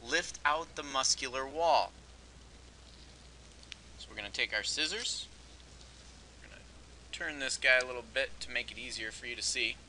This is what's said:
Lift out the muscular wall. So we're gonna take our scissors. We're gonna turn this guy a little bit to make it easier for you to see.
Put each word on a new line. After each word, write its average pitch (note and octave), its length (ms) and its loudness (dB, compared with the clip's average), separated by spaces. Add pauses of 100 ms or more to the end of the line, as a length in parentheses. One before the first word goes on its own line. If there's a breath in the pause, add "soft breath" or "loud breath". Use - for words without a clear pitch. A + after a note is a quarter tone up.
Lift D3 420 0
out D#3 300 2
the D3+ 80 -4
muscular C3+ 640 2
wall. C#3+ 460 6 (2000)
So - 120 -12
we're A2+ 60 -12
gonna G#2 140 -6
take A2+ 240 2
our G#2 100 2
scissors. - 640 0 (1120)
We're G#1 80 -16
gonna - 120 -16 (500)
turn D#3 280 -6
this C3 180 2
guy B2+ 240 10
a B2+ 40 2
little B2 280 -4
bit C3 280 2
to - 100 -6
make A#2+ 200 0
it G#2+ 60 -8
easier A2+ 340 -4
for - 140 -10
you A#2+ 100 -4
to A2 60 -4
see. A2+ 340 2 (140)